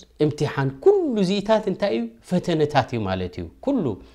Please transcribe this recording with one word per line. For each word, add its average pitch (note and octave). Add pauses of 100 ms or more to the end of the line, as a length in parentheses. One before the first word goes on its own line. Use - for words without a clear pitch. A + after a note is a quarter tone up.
(200)
እምትሓን፣ D3 (100)
ኩሉ F4+
ዚኢታት G3+
እንታይ G3+
እዩ? A#3 (200)
ፈተነታት D#3
እዩ A#2
ማለት F#2+
እዩ። F2 (140)
ኩሉ B3+ (300)